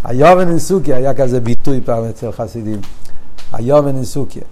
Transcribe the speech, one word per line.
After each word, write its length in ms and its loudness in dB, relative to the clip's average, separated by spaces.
היובון 440 2
אין 120 2
סוכי, 340 0
היה 200 4
כזה 260 0
ביטוי 460 4
פעם 240 -4
אצל 220 -12
חסידים. 480 -10
היובון 420 0
אין 100 -4
סוכי. 340 -6